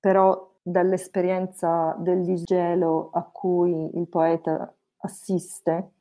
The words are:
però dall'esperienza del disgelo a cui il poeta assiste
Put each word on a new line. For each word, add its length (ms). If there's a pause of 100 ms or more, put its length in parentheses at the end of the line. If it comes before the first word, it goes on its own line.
però 500 (100)
dall'esperienza 1400
del 280
disgelo 880
a 100
cui 720
il 120
poeta 680 (220)
assiste 960 (100)